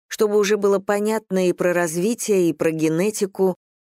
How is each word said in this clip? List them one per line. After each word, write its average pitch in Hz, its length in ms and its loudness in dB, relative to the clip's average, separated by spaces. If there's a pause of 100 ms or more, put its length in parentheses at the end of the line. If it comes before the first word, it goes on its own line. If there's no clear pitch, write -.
чтобы 208 300 0
уже 208 200 2
было 196 220 2
понятно 202 680 -2
и 180 40 2
про 180 200 0
развитие, 175 800 0
и - 20 -6
про 165 180 0
генетику, 185 840 -2 (260)